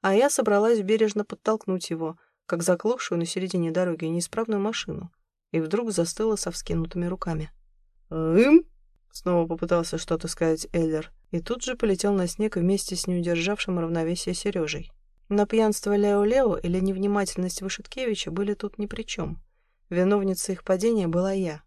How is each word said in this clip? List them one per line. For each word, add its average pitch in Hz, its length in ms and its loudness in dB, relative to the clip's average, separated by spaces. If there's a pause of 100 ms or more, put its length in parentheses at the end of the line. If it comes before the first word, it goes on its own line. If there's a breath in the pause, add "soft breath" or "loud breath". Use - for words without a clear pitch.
а 196 120 2
я 247 140 6
собралась 214 540 4
бережно 208 420 2
подтолкнуть 202 640 -4
его, 165 280 -4 (260 soft breath)
как 170 180 -2
заглохшую 180 560 0
на 170 80 0
середине 180 440 -2
дороги 165 340 -2
неисправную 196 560 -2
машину, 196 500 -4 (420)
и 160 80 0
вдруг 208 300 -2
застыла 202 460 0
со 180 140 -6
вскинутыми 170 560 -4
руками. 160 440 -6 (600)
«Ым?» 185 560 6 (440)
снова 175 380 0
попытался 170 480 0
что-то 160 320 -4
сказать 160 440 0
Эллер, 160 380 0 (200)
и 170 100 -2
тут 233 220 -6
же 254 120 -4
полетел 208 380 0
на 185 140 2
снег 208 300 -4
вместе 185 400 0
с - 100 -6
неудержавшим 175 720 -2
равновесие 170 560 -2
Сережей. 165 580 -4 (360)
Но 208 180 4
пьянство 214 500 2
Лео-Лео 208 640 4
или 180 180 0
невнимательность 190 840 -2
Вышиткевича 208 680 -6
были 202 240 -2
тут - 240 -8
ни 208 80 -4
при - 160 -10
чем. 160 380 -8 (480)
Виновницей 190 640 2
их - 80 -14
падения 196 460 2
была 180 240 0
я 175 340 -4